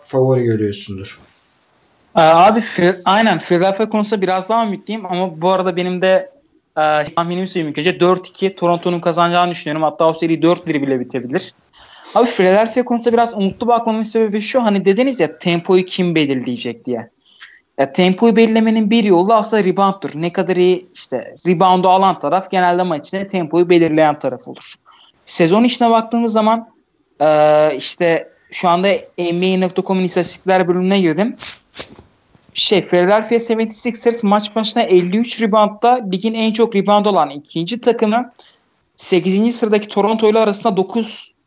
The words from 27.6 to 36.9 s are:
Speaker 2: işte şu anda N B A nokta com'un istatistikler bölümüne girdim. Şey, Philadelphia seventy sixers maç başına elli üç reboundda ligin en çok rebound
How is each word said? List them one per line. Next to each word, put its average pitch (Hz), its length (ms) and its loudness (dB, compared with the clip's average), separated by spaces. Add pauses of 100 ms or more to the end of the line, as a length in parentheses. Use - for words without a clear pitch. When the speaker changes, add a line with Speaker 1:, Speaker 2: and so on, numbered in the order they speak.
Speaker 2:
işte 165 520 -2 (220)
şu - 180 -2
anda 175 200 2 (300)
N 175 220 -2
B 185 140 0
A 185 40 0
nokta 185 240 -2
com'un 190 220 -2
istatistikler 185 640 -2
bölümüne 185 320 0
girdim. 180 360 0 (1200)
Şey, - 320 2
Philadelphia 220 540 2
seventy 226 340 -2
sixers 226 500 -4
maç 208 320 0
başına 220 260 -2
elli 180 360 2
üç 233 240 -2
reboundda 214 720 2
ligin 214 220 -2
en 220 180 0
çok 220 240 0
rebound 202 300 2